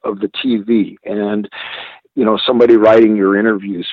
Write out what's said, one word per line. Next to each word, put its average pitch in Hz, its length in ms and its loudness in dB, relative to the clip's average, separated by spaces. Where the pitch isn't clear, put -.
of 101 160 -6
the 101 80 -4
T 120 300 -4
V 101 460 -2
and, 104 440 -6
you 127 100 0
know, 107 120 2
somebody 120 400 2
writing 110 400 4
your 98 200 2
interviews 101 560 -4